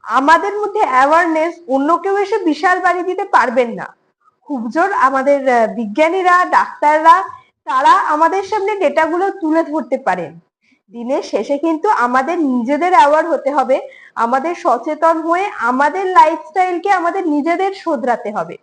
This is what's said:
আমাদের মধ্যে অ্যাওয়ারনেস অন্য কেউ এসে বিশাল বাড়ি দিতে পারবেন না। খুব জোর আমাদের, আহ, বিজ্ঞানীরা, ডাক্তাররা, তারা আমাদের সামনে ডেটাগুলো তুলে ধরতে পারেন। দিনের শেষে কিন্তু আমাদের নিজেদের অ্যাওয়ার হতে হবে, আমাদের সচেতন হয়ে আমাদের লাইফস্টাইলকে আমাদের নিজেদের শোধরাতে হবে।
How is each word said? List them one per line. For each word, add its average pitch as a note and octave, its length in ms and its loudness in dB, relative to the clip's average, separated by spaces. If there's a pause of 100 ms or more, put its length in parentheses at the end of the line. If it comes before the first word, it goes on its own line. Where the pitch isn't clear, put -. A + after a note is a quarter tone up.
আমাদের D#4+ 560 2
মধ্যে G#4 220 -4
অ্যাওয়ারনেস D#4+ 880 2
অন্য C#4 300 0
কেউ G4 200 -2
এসে G4+ 220 -2
বিশাল F4+ 400 0
বাড়ি F4+ 240 0
দিতে F#4 220 -4
পারবেন B3 460 0
না। F3 260 -12 (440)
খুব B3 280 -8
জোর F4+ 240 -2
আমাদের, C4+ 560 2
আহ, A#3 180 2
বিজ্ঞানীরা, D#4+ 800 0
ডাক্তাররা, D#4 760 2 (420)
তারা C#4+ 260 2
আমাদের E4 520 2
সামনে G4+ 320 -2
ডেটাগুলো E4+ 540 0
তুলে E4 340 0
ধরতে D4 340 -4
পারেন। E3+ 420 -4 (520)
দিনের A#3+ 320 -4
শেষে C#4+ 340 -4
কিন্তু E4 320 -2
আমাদের C4 500 0
নিজেদের C#4+ 540 0
অ্যাওয়ার D#4 340 4
হতে C#4+ 260 -2
হবে, C4+ 360 0 (260)
আমাদের C4+ 400 -2
সচেতন D#4+ 640 0
হয়ে F4 260 -2
আমাদের D4 580 -2
লাইফস্টাইলকে F4+ 840 2
আমাদের F#4 380 0
নিজেদের E4+ 460 0
শোধরাতে A#3+ 580 -4
হবে। F3 320 -8